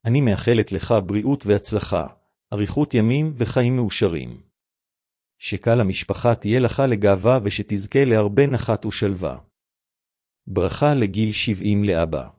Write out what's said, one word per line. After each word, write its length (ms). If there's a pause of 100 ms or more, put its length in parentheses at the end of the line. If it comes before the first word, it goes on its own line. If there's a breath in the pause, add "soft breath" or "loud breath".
אני 140
מאחלת 520
לך 220 (120)
בריאות 400
והצלחה, 600 (460)
אריכות 420
ימים 420
וחיים 400
מאושרים. 640 (960)
שקל 420
המשפחה 540
תהיה 260
לך 280
לגאווה, 560
ושתזכה 600
להרבה 420
נחת 400
ושלווה. 520 (1080)
ברכה 480
לגיל 380
שבעים 520
לאבא. 440 (100)